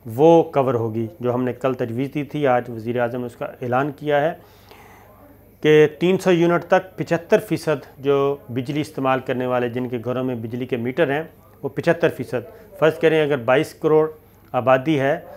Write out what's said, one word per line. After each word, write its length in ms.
वो 360
कवर 200
होगी। 360
जो 100
हमने 200
कल 220
तजवीज़ 380
दी 120
थी, 200
आज 260
वज़ीर 300
आज़म 200
ने 60
उसका 220
ऐलान 280
किया 280
है 440
कि 340
तीन 160
सौ 140
यूनिट 320
तक 360
पचहत्तर 420
फीसद 460
जो 500
बिजली 300
इस्तेमाल 400
करने 260
वाले, 240
जिनके 280
घरों 260
में 180
बिजली 240
के 100
मीटर 340
हैं, 200
वो 60
पचहत्तर 420
फीसद। 360
फ़र्ज़ 200
करें 220
अगर 140
बाईस 380
करोड़ 340
आबादी 420
है, 300